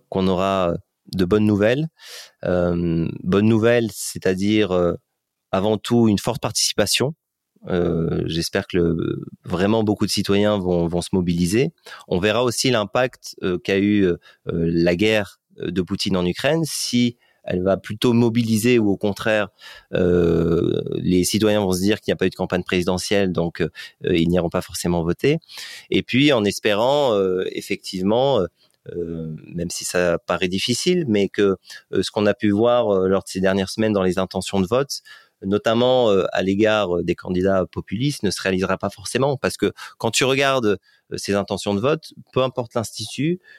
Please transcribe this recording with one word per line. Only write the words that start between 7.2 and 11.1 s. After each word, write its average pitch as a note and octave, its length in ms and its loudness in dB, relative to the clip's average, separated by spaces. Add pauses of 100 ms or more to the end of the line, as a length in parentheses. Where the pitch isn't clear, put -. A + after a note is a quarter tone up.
Euh, E2+ 580 0
j'espère E2+ 400 -4
que - 120 -4
le, E2 460 0 (220)
vraiment G#2 380 0
beaucoup G2+ 240 -2
de - 40 -8
citoyens G2+ 460 0
vont, F2 300 0
vont E2+ 140 -2
se - 120 -12